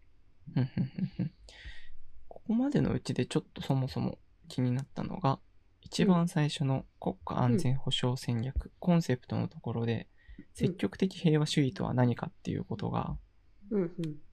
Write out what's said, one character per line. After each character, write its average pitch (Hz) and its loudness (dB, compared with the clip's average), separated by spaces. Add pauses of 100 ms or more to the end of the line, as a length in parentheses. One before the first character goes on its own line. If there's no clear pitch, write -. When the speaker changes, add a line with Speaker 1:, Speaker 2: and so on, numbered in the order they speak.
(540)
Speaker 1:
ふ 139 2
ん 127 4
ふ - -2
ん 131 0
ふ - -6
ん - 2
ふ - -6
ん。 156 -4 (960)
こ - -14
こ 226 0
ま 254 2
で 254 4
の 131 2
う 127 -2
ち - -4
で 123 -2
ち - -2
ょ 156 2
っ - -2
と - -14
そ - 0
も 131 0
そ - -4
も - -2 (300)
気 - -2
に 123 2
な 131 -2
っ - -10
た - -6
の - -6
が、 135 0 (440)
一 - 0
番 170 6
最 151 2
初 - -2
の 135 0 (120)
国 - -4
家 - 0
安 120 6
全 131 2
保 - 0
障 127 0
戦 120 -2
略、 131 -2
Speaker 2:
う - -18
ん。 - -20
Speaker 1:
コ 175 4
ン 165 6
セ 127 0
プ - -10
ト 110 -4
の 113 0
と - -18
こ 117 -6
ろ 117 0
で、 113 -2 (300)
Speaker 2:
う - -16
ん。 - -20 (100)
Speaker 1:
積 - 0
極 196 -2
的 190 0
平 156 6
和 147 4
主 - 2
義 131 2
と 123 -4
は 110 0
何 120 4
か - -6
っ - -12 (100)
て - -4
い - 0
う - -4
こ - -6
と - -4
が、 120 -2 (520)
Speaker 2:
う 214 0
ん 190 2
う - 0
ん。 170 -4 (400)